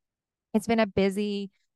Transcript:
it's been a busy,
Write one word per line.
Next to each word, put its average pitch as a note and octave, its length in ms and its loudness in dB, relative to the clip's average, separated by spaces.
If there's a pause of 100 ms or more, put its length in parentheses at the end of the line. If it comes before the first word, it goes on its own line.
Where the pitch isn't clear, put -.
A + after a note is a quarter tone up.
(540)
it's G#3+ 140 0
been A3+ 120 2
a A3 80 4
busy, G3 640 -2 (260)